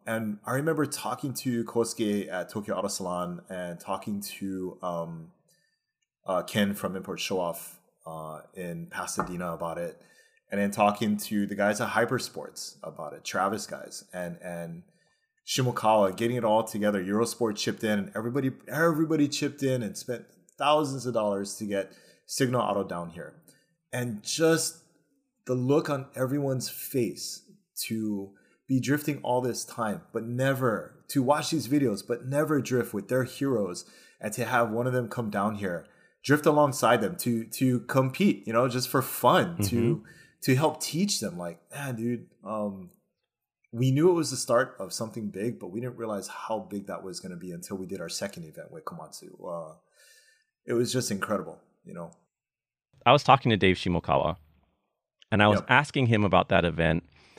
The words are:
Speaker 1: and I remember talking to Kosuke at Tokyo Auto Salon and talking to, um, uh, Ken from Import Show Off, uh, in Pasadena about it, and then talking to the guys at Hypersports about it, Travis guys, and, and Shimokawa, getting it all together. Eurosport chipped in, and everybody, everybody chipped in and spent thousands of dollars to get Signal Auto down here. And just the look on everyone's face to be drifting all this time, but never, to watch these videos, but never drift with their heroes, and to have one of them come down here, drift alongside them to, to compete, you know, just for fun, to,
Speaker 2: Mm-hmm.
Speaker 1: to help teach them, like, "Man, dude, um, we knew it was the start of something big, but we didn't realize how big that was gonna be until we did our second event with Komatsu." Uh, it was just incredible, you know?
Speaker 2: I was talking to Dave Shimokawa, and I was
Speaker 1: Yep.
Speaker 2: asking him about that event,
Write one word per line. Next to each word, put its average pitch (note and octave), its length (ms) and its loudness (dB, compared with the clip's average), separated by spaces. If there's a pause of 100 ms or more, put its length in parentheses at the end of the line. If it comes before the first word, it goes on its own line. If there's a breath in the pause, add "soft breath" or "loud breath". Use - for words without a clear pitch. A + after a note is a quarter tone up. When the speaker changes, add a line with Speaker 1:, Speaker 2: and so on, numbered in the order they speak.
Speaker 1:
and A2+ 400 -4
I A#2 80 -4
remember D3 320 2
talking B2+ 500 -6
to A#2+ 280 -2
Kosuke G#2+ 680 0
at F2 180 -6
Tokyo G#2 260 -6
Auto F#2+ 140 -2
Salon F2 600 -6
and F2+ 300 -8
talking G2+ 420 -6
to, F#2+ 640 -8
um, E2+ 480 -6 (960)
uh, F2+ 160 0
Ken G2+ 320 0
from F#2+ 200 -4
Import F2+ 240 -8
Show F#2+ 200 -2
Off, - 400 -6 (260)
uh, D#2 360 -12 (120)
in E2+ 340 -8
Pasadena F2 680 -6
about E2 260 -6
it, E2+ 200 -8 (520 soft breath)
and G2+ 100 -2
then G2+ 80 2
talking G#2 480 2
to G#2 300 -2
the G2+ 80 -6
guys G#2 260 2
at - 80 -2
Hypersports - 920 -2
about D#2 300 -10
it, C#2+ 120 -18
Travis G2 400 0
guys, - 380 -12 (100)
and, F2 300 -6
and E2+ 400 -8 (640)
Shimokawa, A2 680 4
getting A#2 220 0
it A2+ 80 -2
all A2 180 4
together. G#2 400 0
Eurosport G#2+ 540 0
chipped - 260 -4
in, G#2+ 160 2
and G2 160 -6
everybody, B2+ 360 -2 (160)
everybody D#3 600 2
chipped C#3+ 360 -4
in B2+ 180 2
and G2+ 160 -6
spent A#2 280 -8 (320)
thousands C#3 480 2
of B2 80 -2
dollars G2+ 420 0
to A2 100 -8
get G2 260 -2 (360 soft breath)
Signal B2 340 0
Auto G2 220 0
down F2 260 -8
here. D2 240 -14 (580 soft breath)
And B2 320 -6
just D#3+ 540 2 (680)
the B2+ 80 0
look C#3 360 2
on C3+ 260 -4
everyone's C3 540 -2
face - 760 -4 (440)
to G#2 440 -4 (360 soft breath)
be C3 120 2
drifting C#3+ 420 0
all B2 200 0
this A#2+ 240 -4
time, G#2 360 -4 (120)
but A2 100 -2
never, B2 880 -2
to C#3 120 2
watch C#3+ 300 2
these C#3 160 0
videos, B2 400 2
but A#2+ 180 -4
never C#3+ 360 2
drift A#2 320 0
with G2+ 160 -4
their B2+ 160 2
heroes, G#2+ 600 -2 (360 soft breath)
and G#2+ 120 -6
to B2 120 -4
have A#2 260 2
one A#2+ 160 0
of B2+ 60 0
them A#2+ 160 0
come A2+ 200 -4
down G#2 260 0
here, F2+ 300 -4 (380 soft breath)
drift D3 220 4
alongside C3 560 6
them F2+ 160 -2
to, A#2 280 0
to B2 360 2
compete, C3 640 2
you A2 60 -4
know, B2 160 6
just B2 180 -2
for C3+ 140 2
fun, B2+ 600 4
to, G2+ 120 0 (220)
Speaker 2:
Mm-hmm. - 80 -12 (380 loud breath)
Speaker 1:
to C3 120 4
help D3 260 2
teach F#3+ 380 0
them, F2 180 -6
like, F2 220 -8 (120)
"Man, C3+ 260 -6
dude, A#2 280 -2 (200)
um, G2 440 -6 (800)
we B2 200 2
knew D3+ 180 6
it F3+ 40 6
was D#3 180 0
the C3 60 -6
start B2+ 420 2
of F#2+ 140 -10
something A2 360 -6
big, G#2 300 -4
but G2 80 -12
we G2 140 -8
didn't B2 160 -8
realize G#2+ 300 -6
how - 320 -8
big G2 280 -10
that F2+ 160 -8
was F#2 160 -10
gonna F2+ 180 -12
be F2+ 140 -12
until E2+ 260 -10
we F#2+ 80 -8
did F#2 160 -10
our E2 80 -10
second F2+ 360 -8
event D#2 260 -16
with D#2 140 -14
Komatsu." - 420 -14 (180)
Uh, E2 300 -10 (920 soft breath)
it - 80 -4
was A#2+ 200 2
just B2+ 180 -2
incredible, F#2 480 -4 (240)
you F2+ 100 -20
know? E2+ 180 -14 (920)
Speaker 2:
I A#2+ 60 8
was C#3+ 120 8
talking C3 260 8
to A2 80 6
Dave F#2 180 6
Shimokawa, D#2+ 640 0 (920)
and G3 140 6
I - 60 10
was G3 100 6
Speaker 1:
Yep. - 100 -8
Speaker 2:
asking C#3 380 4
him A2 160 4
about F2+ 260 6
that F2 140 6
event, E2 400 2 (360 soft breath)